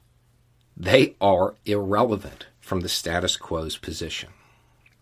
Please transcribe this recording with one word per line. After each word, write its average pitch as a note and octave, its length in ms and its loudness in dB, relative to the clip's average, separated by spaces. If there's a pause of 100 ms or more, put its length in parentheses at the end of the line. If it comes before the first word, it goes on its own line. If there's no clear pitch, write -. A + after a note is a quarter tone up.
(760)
They B2+ 420 4
are G2 360 4 (100)
irrelevant G#2 800 -2 (160)
from - 180 -4
the F2 80 -4
status F2 480 -4
quo's E2 420 -8
position. - 520 -10 (720)